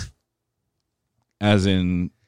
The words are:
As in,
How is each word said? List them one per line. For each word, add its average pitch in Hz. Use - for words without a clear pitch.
As 104
in, 90